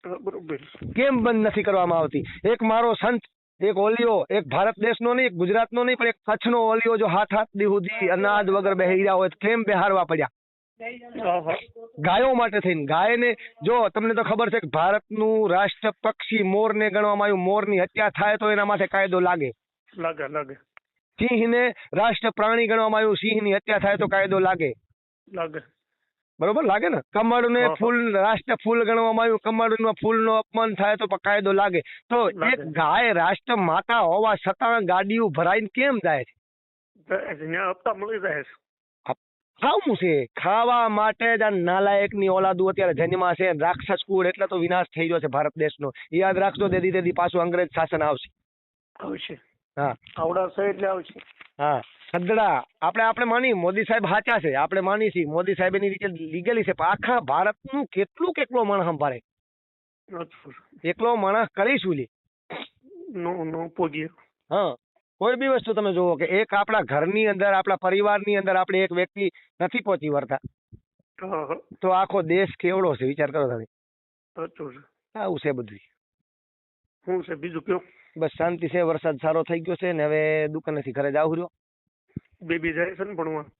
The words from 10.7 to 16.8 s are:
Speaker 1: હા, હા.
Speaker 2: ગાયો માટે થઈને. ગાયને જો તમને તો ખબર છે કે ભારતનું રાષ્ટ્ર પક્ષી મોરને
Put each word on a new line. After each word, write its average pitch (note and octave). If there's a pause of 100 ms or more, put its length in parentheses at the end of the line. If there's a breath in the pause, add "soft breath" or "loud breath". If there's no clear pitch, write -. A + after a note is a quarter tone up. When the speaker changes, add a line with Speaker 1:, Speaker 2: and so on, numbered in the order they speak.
Speaker 1:
હા, F3+
હા. E3 (440)
Speaker 2:
ગાયો G3+
માટે A3+
થઈને. E3+
ગાયને A3 (300 loud breath)
જો A3+
તમને A3+
તો A3
ખબર G#3+
છે A3+
કે F3+
ભારતનું G#3+
રાષ્ટ્ર G3
પક્ષી A3
મોરને G#3+